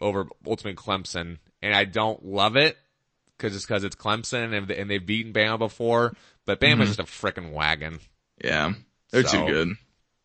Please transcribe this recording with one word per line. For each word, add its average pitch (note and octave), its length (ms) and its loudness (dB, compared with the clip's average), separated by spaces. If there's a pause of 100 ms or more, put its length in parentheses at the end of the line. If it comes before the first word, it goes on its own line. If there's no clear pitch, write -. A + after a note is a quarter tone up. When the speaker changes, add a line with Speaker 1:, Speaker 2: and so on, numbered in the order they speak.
Speaker 1:
over G2 260 0 (200)
ultimate G2+ 300 -4
Clemson, F2 600 -6 (240)
and G#2 140 0
I G2+ 100 6
don't G#2+ 400 -2
love G2+ 320 2
it D3 220 4 (580)
'cause G#2 180 -6
it's, G2 120 -10
'cause G2+ 180 0
it's F#2+ 120 -6
Clemson A2+ 600 -4
and, G2 140 -4
and G2+ 200 -4
they've G2+ 140 -2
beaten A2 300 -2
Bama A2 240 2
before, A#2 560 2 (320)
but G2 140 0
Bama's C#3+ 120 6
Speaker 2:
Mm-hmm. A2+ 120 6
Speaker 1:
just G#2 160 0
a F2 40 -6
frickin' F2+ 480 -6
wagon. D2+ 480 -2 (420)
Speaker 2:
Yeah, D#2 300 0 (380)
they're B2+ 140 4
Speaker 1:
So, - 220 2
Speaker 2:
too D2+ 60 2
good. E2 160 2 (560)